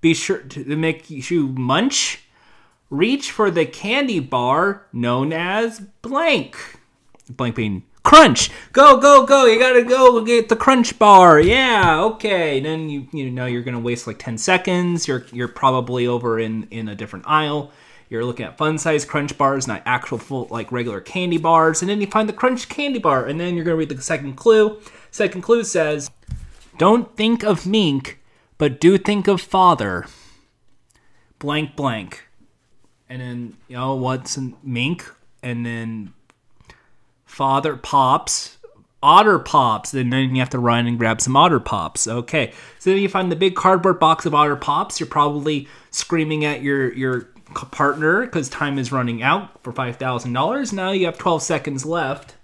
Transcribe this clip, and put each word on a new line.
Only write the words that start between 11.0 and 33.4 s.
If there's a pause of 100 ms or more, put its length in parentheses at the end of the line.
Yeah,
okay.
Then
you,
you
know,
you're
gonna
waste,
like,
ten
seconds.
You're,
you're
probably
over
in,
in
a
different
aisle. (380)
You're
looking
at
fun-size
crunch
bars,
not
actual
full,
like,
regular
candy
bars.
And
then
you
find
the
crunch
candy
bar.
And
then
you're
gonna
read
the
second
clue. (300)
Second
clue
says, (720)
"Don't
think
of
mink, (380)
but
do
think
of
father. (1300)
Blank,
blank." (840)
And
then, (100)